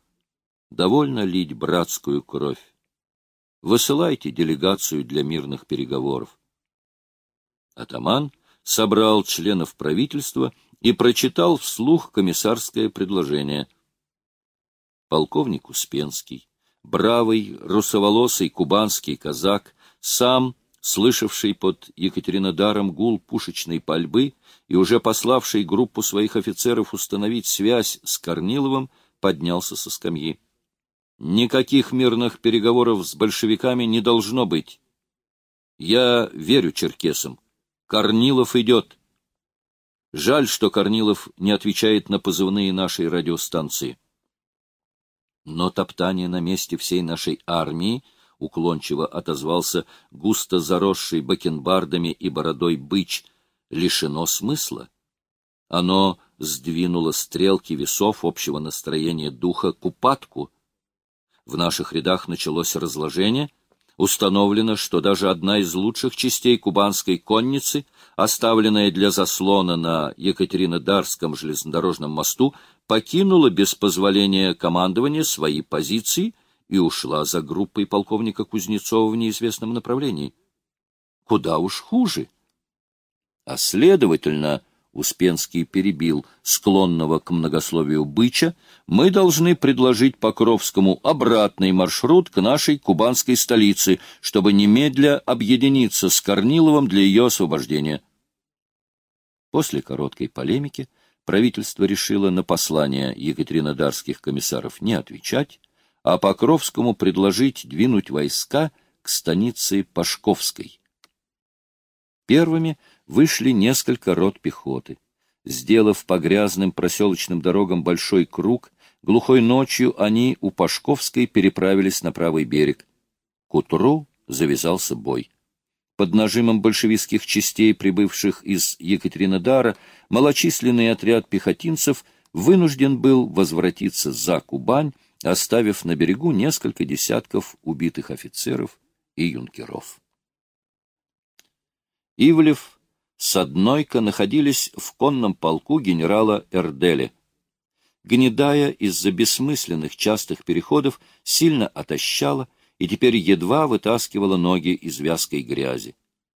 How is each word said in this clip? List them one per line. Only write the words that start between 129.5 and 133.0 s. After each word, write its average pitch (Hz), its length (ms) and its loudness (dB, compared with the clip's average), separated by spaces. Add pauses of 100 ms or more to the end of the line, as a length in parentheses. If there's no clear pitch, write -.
малочисленный 120 800 2
отряд 113 380 0
пехотинцев - 760 -2 (300)
вынужден 139 640 4
был 127 280 4